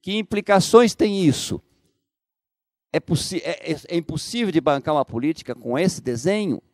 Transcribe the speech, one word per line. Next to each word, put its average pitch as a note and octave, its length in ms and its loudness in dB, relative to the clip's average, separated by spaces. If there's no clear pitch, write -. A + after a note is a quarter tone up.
Que G3 160 -4
implicações G#3 760 4
tem G3 300 0
isso? B2+ 380 0
É D#3 80 0
possi-, F3 440 -2
é, D#3+ 280 -8
é, D#3 60 -4
é E3+ 80 -2
impossível F3 540 -4
de D#3 80 4
bancar C#3+ 360 0
uma C#3 100 2
política C3 500 -6
com A#2+ 240 -4
esse F3+ 220 -2
desenho? D3 600 -4